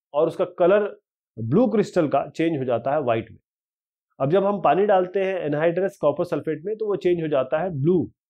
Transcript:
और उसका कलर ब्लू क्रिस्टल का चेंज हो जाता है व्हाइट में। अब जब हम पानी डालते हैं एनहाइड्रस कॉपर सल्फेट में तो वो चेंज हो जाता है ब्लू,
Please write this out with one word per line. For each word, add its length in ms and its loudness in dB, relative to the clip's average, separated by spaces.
और 120 2
उसका 180 -4
कलर 420 2
ब्लू 280 2
क्रिस्टल 420 0
का 220 -2
चेंज 280 -2
हो 60 -4
जाता 280 -2
है 80 0
व्हाइट 300 -2
में। 80 -20
अब 100 0
जब 140 2
हम 180 -2
पानी 240 4
डालते 380 2
हैं 160 -2
एनहाइड्रस 600 -2
कॉपर 240 0
सल्फेट 400 -4
में 120 -6
तो 100 -6
वो 100 -2
चेंज 260 0
हो 60 -2
जाता 300 0
है 120 -4
ब्लू, 420 0